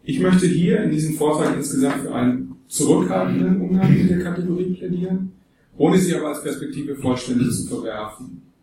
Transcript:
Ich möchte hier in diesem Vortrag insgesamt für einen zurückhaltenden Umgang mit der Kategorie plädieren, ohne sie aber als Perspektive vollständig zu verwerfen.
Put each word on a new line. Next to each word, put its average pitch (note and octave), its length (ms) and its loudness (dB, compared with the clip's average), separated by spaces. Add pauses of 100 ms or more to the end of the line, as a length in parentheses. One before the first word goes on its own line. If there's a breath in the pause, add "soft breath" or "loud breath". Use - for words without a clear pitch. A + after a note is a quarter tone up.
Ich - 140 -2
möchte F#3 280 4
hier - 340 2
in D#3 100 0
diesem D#3 240 0
Vortrag D3+ 400 0
insgesamt - 460 0
für - 120 -8
einen B2 420 -2 (120)
zurückhaltenden F3+ 920 2
Umgang F#3 340 4
mit - 140 4
der F3 100 2
Kategorie F3+ 540 -4
plädieren, F#3 580 -4 (460 soft breath)
ohne E3+ 200 4
sie F3 160 2
aber D3+ 160 -4
als - 140 -10
Perspektive C#3 520 -8
vollständig B2 560 -2
zu - 160 -4
verwerfen. A2 760 -10 (220)